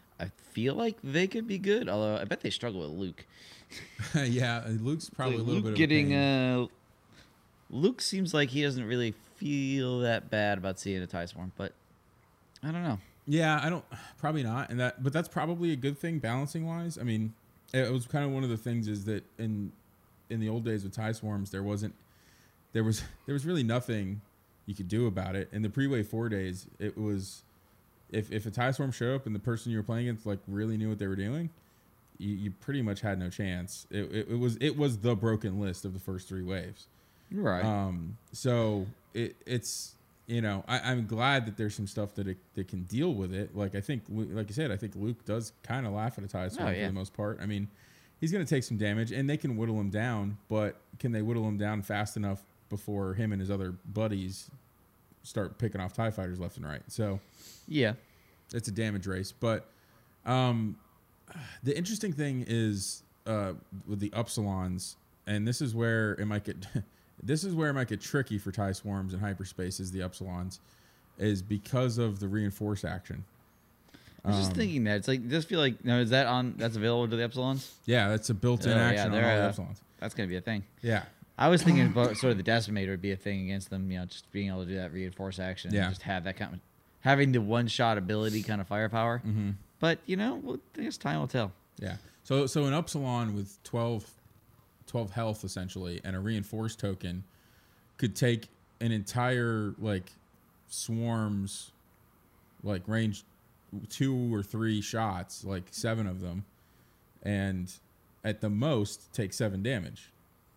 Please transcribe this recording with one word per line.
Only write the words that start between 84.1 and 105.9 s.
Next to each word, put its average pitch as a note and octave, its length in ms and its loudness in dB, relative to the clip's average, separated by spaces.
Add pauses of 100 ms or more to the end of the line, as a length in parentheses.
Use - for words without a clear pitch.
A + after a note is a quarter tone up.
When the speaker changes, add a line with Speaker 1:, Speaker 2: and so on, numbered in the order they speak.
Speaker 1:
being G2+ 160 -2
able F#2 160 -2
to F2 40 -6
do F#2+ 80 -4
that F2+ 160 -4
reinforce F#2+ 460 -6
action F#2 340 -4
Speaker 2:
Yeah. G2+ 140 4
Speaker 1:
and F#2 60 0
just F#2 100 -8
have F#2 220 -2
that F#2+ 120 -4
kind - 180 -6
of, F2+ 60 -10 (400)
having C#3 320 6
the B2 80 6
one-shot A2+ 560 2
ability G#2+ 460 0
kind G#2 180 -2
of F#2 80 -6
firepower. A2+ 580 0
Speaker 2:
Mm-hmm. G#2+ 260 0 (280)
Speaker 1:
But, D#3+ 260 4
you F#3 100 0
know, A3+ 280 0
well, - 140 -6 (200)
I - 40 -4
guess A#3+ 140 -4
time D3+ 220 -2
will D3 80 0
tell. A2 240 0 (300)
Speaker 2:
Yeah. F#2+ 160 -6 (260)
So, C3+ 240 2
so C#3+ 200 2
an C3+ 80 4
Upsilon B2+ 600 0
with G2+ 300 -6
twelve, A#2 440 -2 (800)
twelve A2+ 240 -2
health, A2 320 -2
essentially, F#2 640 -6
and F#2+ 100 -4
a F#2 60 -2
reinforced A2 580 -2
token F#2 460 -4 (720)
could A2+ 180 2
take A#2+ 320 2 (340)
an A#2 120 2
entire, A#2 880 2
like, G2+ 320 -2 (560)
swarm's, A2 1040 -2 (880)
like, G2 240 -2
range A2 380 0 (640)
two B2+ 460 0
or G2+ 80 0
three A2 380 0
shots, G2+ 640 -4
like, F#2+ 260 -4
seven A2+ 360 0